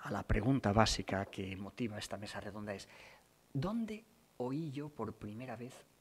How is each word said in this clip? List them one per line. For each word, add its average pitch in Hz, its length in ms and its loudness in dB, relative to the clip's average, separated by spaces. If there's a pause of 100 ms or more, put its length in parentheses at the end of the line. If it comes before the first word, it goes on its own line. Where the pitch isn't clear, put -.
a - 80 -8
la 101 140 0
pregunta 110 480 4
básica 101 540 6
que 95 280 -4
motiva 104 420 -4
esta - 200 -6
mesa 101 240 -8
redonda 104 340 -6
es, 98 140 -10 (640)
¿dónde 214 520 -2 (340)
oí 135 340 -2
yo 143 160 -4
por 110 260 -2
primera 113 400 -8
vez 120 320 -12 (140)